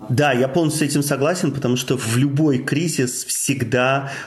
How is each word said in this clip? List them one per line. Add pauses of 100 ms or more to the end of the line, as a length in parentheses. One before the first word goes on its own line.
Да,
я
полностью
с
этим
согласен,
потому
что
в
любой
кризис
всегда (160)